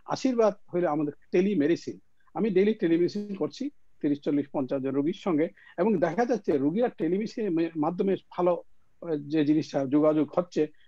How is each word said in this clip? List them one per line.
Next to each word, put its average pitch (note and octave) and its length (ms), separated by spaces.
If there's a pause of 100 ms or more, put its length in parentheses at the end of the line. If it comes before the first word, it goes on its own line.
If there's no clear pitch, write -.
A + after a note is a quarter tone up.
আশীর্বাদ A3 500 (200)
হইলে F3 120
আমাদের D3 260 (200)
telemedicine। E3+ 680 (360)
আমি G3+ 160
daily G3+ 240
telemedicine F#3 600
করছি G3 360 (300)
তিরিশ, D3 200
চল্লিশ, C#3+ 320
পঞ্চাশ C3+ 300
জন C3+ 80
রোগীর C#3+ 220
সঙ্গে, E3 360 (300)
এবং G3 200
দেখা E3+ 260
যাচ্ছে G3 340
রোগীরা F3 300
টেলিমেডিসিনের G3 600
মে-, E3 260
মাধ্যমে F3 400 (140)
ভালো, F3+ 320 (380)
আহ, E3 160
যে D3 280
জিনিসটা C#3+ 420
যোগাযোগ D3+ 500
হচ্ছে, E3+ 300 (220)